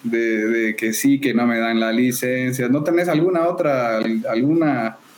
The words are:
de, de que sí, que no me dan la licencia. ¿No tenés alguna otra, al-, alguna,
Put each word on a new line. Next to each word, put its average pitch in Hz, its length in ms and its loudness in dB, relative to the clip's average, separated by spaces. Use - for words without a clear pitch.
de, 113 460 0
de 113 280 0
que 110 160 -2
sí, 139 280 2
que 135 120 0
no 120 140 2
me 117 140 0
dan 113 180 0
la 113 140 0
licencia. 127 760 -2
¿No 143 140 2
tenés 175 260 0
alguna 170 380 2
otra, 135 520 0
al-, 113 300 -2
alguna, 131 680 0